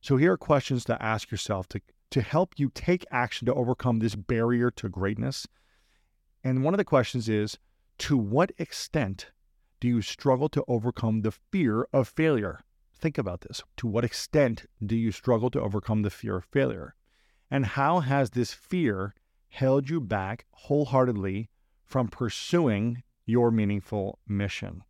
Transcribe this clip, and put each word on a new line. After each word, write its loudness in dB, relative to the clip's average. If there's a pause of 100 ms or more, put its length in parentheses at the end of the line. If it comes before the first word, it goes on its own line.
So 2
here 6
are 0
questions 0
to -2
ask -2
yourself -4
to, -8 (300)
to 2
help 0
you 2
take 0
action -2
to 2
overcome 0
this 0
barrier 0
to -8
greatness. -4 (960)
And 0
one 2
of 0
the 2
questions 2
is, 0 (400)
to 0
what 2
extent -4 (480)
do -2
you 2
struggle 0
to -2
overcome 0
the 0
fear 0
of 2
failure? 0 (340)
Think -2
about -4
this. -12 (140)
To -6
what 0
extent 0 (180)
do 0
you 0
struggle 0
to -4
overcome -2
the 0
fear -6
of -6
failure? -2 (560)
And 0
how 2
has 2
this -2
fear -2 (340)
held 0
you -2
back -4
wholeheartedly 0 (340)
from -2
pursuing 0 (240)
your 4
meaningful 0 (100)
mission? -4